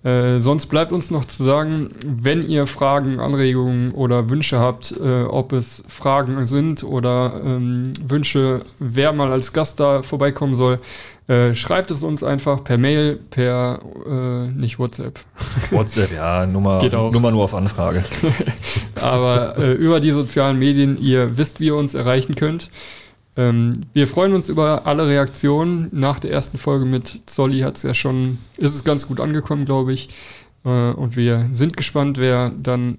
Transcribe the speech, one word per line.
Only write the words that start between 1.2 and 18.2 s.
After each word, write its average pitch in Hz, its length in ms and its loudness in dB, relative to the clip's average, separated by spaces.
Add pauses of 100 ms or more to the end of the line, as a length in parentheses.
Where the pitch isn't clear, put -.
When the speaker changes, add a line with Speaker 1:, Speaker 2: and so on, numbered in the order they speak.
Speaker 1:
zu - 180 -6
sagen, 151 460 0 (160)
wenn 139 360 0
ihr 147 240 0
Fragen, 135 540 0
Anregungen 127 720 0
oder 120 380 0
Wünsche 143 280 0
habt, 120 400 0
äh, 127 260 0
ob 131 280 -2
es 123 360 -4
Fragen 135 580 0
sind 143 360 0
oder, 123 640 0
ähm, 123 380 -2 (260)
Wünsche, 135 520 0 (180)
wer 135 340 2
mal 143 180 0
als 131 220 -2
Gast - 260 -2
da 139 240 2
vorbeikommen 139 540 0
soll, 127 220 2 (500)
äh, 120 260 4
schreibt 180 360 -2
es 147 120 -4
uns 151 220 -2
einfach 139 400 0
per 120 140 2
Mail, 147 500 2
per, 123 520 0 (280)
äh, 127 440 -2
nicht 131 260 -4
WhatsApp. 127 420 -6 (240)
<laughs> - 260 -4
Speaker 2:
WhatsApp, 107 460 2
ja, 87 300 0
Nummer, 98 320 2
Speaker 1:
Geht 92 160 2
auch. 113 180 0
Speaker 2:
Nummer 117 180 4
nur 107 140 4
auf 98 100 -2
Anfrage. 90 480 0 (500)